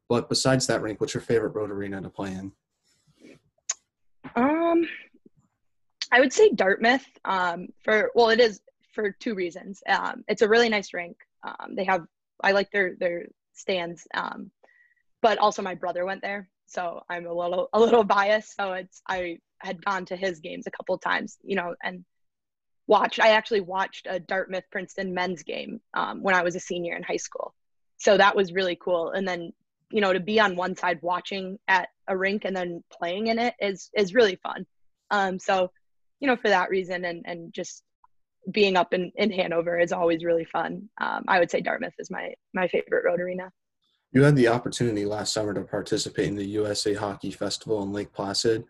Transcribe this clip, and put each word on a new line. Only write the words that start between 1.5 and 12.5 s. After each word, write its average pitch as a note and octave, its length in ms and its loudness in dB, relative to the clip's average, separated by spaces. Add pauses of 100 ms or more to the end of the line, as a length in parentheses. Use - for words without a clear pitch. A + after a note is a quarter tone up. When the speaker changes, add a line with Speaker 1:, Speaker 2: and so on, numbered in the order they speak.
Speaker 1:
road G#2 160 -4
arena G2 300 -6
to F#2 80 -12
play G2 220 -8
in? F#2+ 220 -12 (1800)
Speaker 2:
Um, E4 520 2 (1200)
I B3 80 8
would C4+ 140 6
say G#4+ 180 8
Dartmouth, A3 540 2 (200)
um, F3+ 420 -2 (160)
for, G#3+ 320 2
well, A#3 140 6
it A3+ 100 6
is A3+ 220 4 (320)
for G#3 180 -2
two A3+ 240 -8
reasons. F#3 520 -8
Um, - 400 -2
it's G#3+ 140 -4
a G#3+ 80 6
really A#3 200 6
nice G#3 240 -4
rink. F3 240 -10 (260)
Um, - 320 -12
they G3 100 -4
have, F#3 200 0 (360)
I G3 100 4